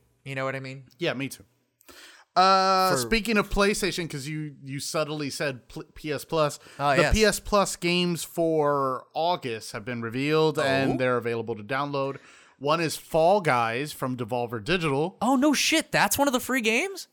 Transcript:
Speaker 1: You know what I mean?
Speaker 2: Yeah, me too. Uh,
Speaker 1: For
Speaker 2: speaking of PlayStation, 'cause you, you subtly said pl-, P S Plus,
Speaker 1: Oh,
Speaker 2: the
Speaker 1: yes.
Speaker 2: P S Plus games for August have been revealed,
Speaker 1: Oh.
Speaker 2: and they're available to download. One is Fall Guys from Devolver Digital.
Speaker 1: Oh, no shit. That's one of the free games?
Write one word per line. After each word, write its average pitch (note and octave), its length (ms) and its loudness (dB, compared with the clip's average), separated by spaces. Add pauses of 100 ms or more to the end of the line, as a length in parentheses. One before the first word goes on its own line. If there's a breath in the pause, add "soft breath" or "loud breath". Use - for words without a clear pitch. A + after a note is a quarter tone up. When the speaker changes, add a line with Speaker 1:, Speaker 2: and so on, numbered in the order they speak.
(240)
Speaker 1:
You C3+ 100 -12
know C3+ 100 -6
what C3+ 120 -4
I C#3 40 -10
mean? C3+ 260 -14 (120)
Speaker 2:
Yeah, D#3+ 160 -2
me C3+ 160 -6
too. - 140 -14 (920 loud breath)
Uh, F#3+ 560 4
Speaker 1:
For F3+ 60 2
Speaker 2:
speaking G#3+ 400 0
of G3+ 120 2
PlayStation, G3 600 0
'cause C#3 180 -8
you, D3+ 360 -8
you C3+ 180 -8
subtly D3+ 480 -4
said C3+ 400 -6
pl-, D#3 240 -14
P - 180 -10
S C3+ 140 -6
Plus, D3+ 340 0 (180 loud breath)
Speaker 1:
Oh, C#3+ 160 2
Speaker 2:
the C3 100 4
Speaker 1:
yes. C#3+ 100 4
Speaker 2:
P G#3+ 100 4
S G#3 160 4
Plus - 380 0
games F3 480 0
for C#3+ 880 0
August C#3+ 580 -4
have A2+ 140 -10
been A#2+ 160 -6
revealed, D3 580 0
Speaker 1:
Oh. D3 40 0
Speaker 2:
and C3+ 360 2
they're B2+ 160 2
available A#2 400 -4
to G#2 80 -12
download. C3+ 540 -4 (420 soft breath)
One D3+ 220 0
is D#3 160 -2
Fall E3+ 420 4
Guys B2+ 540 0
from B2+ 240 -6
Devolver A#2+ 440 -4
Digital. D#3+ 600 -2
Speaker 1:
Oh, B3+ 160 2
no C#4+ 160 4
shit. - 400 0
That's F3 240 2
one C#4+ 100 2
of C4 60 2
the B3 80 0
free B3+ 200 -2
games? D4+ 520 -2